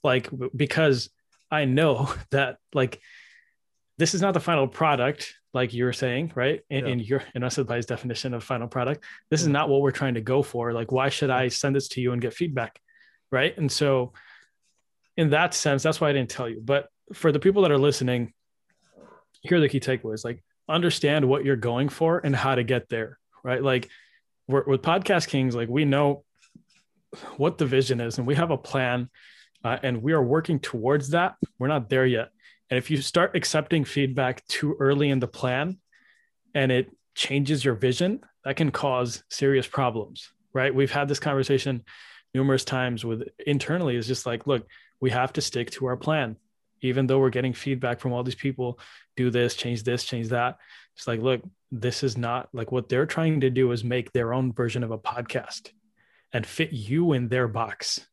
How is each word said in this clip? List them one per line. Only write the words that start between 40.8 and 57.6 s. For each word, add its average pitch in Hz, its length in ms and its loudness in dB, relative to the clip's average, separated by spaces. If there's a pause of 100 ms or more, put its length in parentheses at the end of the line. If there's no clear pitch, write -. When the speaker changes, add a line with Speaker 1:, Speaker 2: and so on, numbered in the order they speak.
Speaker 1:
had 143 160 0
this 139 100 -2
conversation 135 640 0 (500)
numerous 131 320 2
times 123 400 -2
with 113 200 -4 (200)
internally. 147 520 0
It's 113 100 -4
just 123 180 -4
like, 120 220 -6
look, 131 220 -2 (320)
we 127 100 0
have 127 220 0
to - 80 -2
stick 120 320 -4
to 135 140 -6
our 123 100 -2
plan, 139 400 -2 (440)
even 127 280 0
though 135 100 4
we're 131 120 6
getting 127 240 -2
feedback 127 440 -4
from 127 140 -4
all 123 100 -4
these 127 140 -8
people, 127 420 -4 (380)
"Do 123 140 2
this, 120 260 2
change 120 260 -4
this, 120 220 -2
change 117 240 -6
that." 123 280 0 (400)
It's - 120 -10
like, 117 120 -2
look, 123 220 0 (300)
this 123 320 -4
is 120 120 -2
not, 120 360 -4
like, 117 180 -8
what 123 180 -4
they're 127 160 2
trying 160 360 0
to 131 100 4
do 127 220 2
is 113 100 -2
make 120 300 -4
their 120 200 -2
own 127 200 -2
version 120 320 -2
of 113 80 -6
a 110 60 -8
podcast - 720 -8 (600)
and 113 140 -4
fit - 260 -4
you 143 420 0
in 123 140 0
their 123 200 0
box. - 640 -6